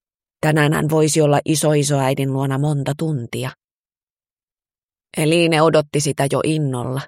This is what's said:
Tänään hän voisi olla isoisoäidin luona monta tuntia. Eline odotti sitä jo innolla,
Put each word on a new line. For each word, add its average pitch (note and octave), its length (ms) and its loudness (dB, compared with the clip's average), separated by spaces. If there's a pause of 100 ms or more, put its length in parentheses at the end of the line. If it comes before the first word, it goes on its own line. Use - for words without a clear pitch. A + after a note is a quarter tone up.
(400)
Tänään D3+ 320 2
hän D3+ 180 -2
voisi D#3 300 2
olla D3 240 4
isoisoäidin C#3 880 0
luona C3+ 260 -2
monta C#3+ 400 -2
tuntia. B2+ 520 -6 (1700)
Eline E3 460 2
odotti D3+ 380 2
sitä C#3 320 -2
jo C#3+ 120 0
innolla, C3+ 640 -2